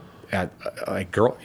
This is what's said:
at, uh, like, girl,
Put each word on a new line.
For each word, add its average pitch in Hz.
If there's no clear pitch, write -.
at, 92
uh, -
like, 95
girl, 110